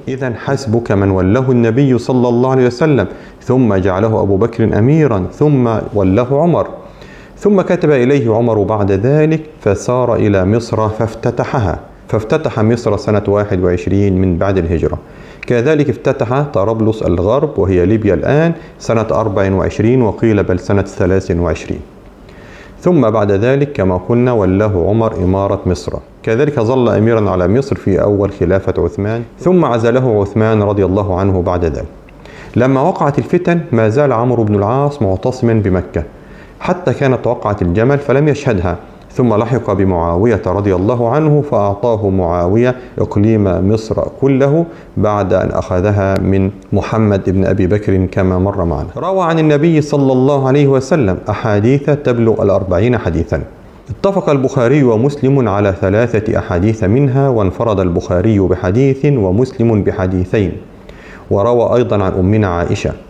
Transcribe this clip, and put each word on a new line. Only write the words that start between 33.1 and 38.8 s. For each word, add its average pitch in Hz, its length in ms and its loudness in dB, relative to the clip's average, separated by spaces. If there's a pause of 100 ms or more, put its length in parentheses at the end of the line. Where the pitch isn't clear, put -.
الفتن 175 420 0 (120)
ما 113 160 2
زال 131 240 2
عمرو 117 320 0
بن 104 100 0
العاص 131 480 0
معتصماً 117 500 0
بمكة، 98 500 0 (580)
حتى 180 320 -2
كانت 127 340 -2
وقعة 113 360 -2
الجمل 110 360 2
فلم 139 300 0
يشهدها، 92 480 -2 (340)